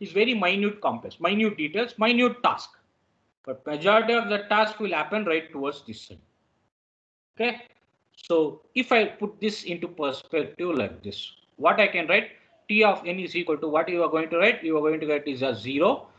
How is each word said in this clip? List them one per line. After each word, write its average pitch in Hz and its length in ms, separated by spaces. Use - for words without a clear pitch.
is 185 100
very 226 240
minute 202 460
complex, 117 400
minute 208 360
details, 175 400
minute 240 460
task. - 280
But 131 200
majority 208 500
of 220 140
the 202 100
task 214 320
will 196 120
happen 180 320
right 160 280
towards 143 340
this 107 140
side. 90 180
Okay, 226 220
so 160 440
if 247 180
I 220 140
put - 340
this 214 240
into 170 240
perspective 151 880
like 95 260
this, - 300
what 180 240
I 196 60
can 170 200
write? 202 260
T 214 160
of 202 220
n 180 120
is 175 160
equal 160 240
to 156 100
what 160 200
you 175 140
are 156 80
going 160 200
to 170 80
write? 208 240
You 160 140
are 147 40
going 156 200
to 156 60
get 147 200
is 131 160
a 131 120
zero 139 540